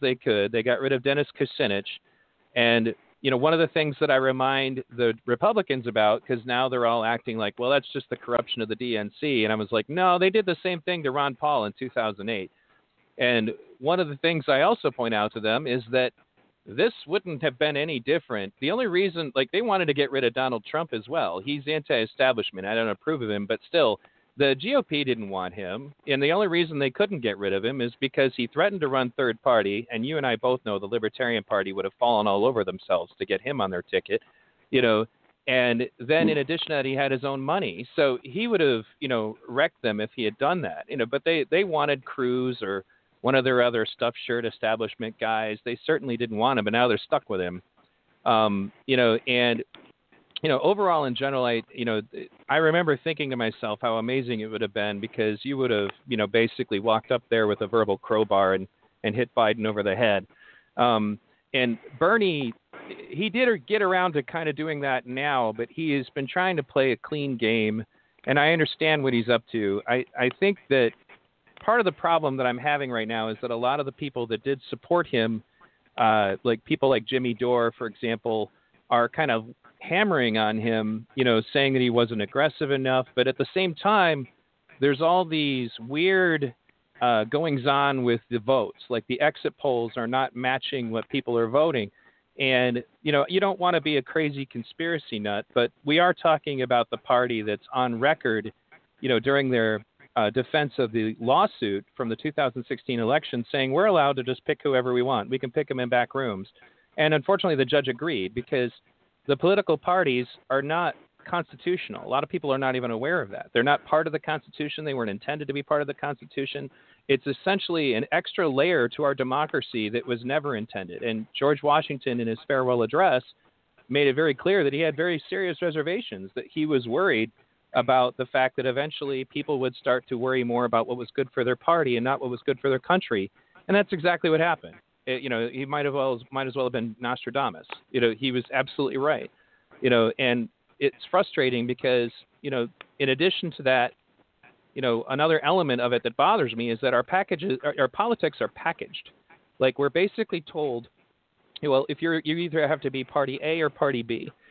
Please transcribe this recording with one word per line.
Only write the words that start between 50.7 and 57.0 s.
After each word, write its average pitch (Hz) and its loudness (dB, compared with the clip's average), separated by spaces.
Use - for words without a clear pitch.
in 123 -2
general, 135 -2
I, 117 0
you 120 -6
know, 110 0
I 139 0
remember 160 2
thinking 151 -4
to 131 -4
myself 110 -4
how 113 0
amazing 120 -2
it 110 -8
would 110 -8
have 104 -4
been 104 -2
because 107 -2
you 135 -6
would 131 0
have, 101 0
you 123 -4
know, 107 0
basically 113 0
walked 110 0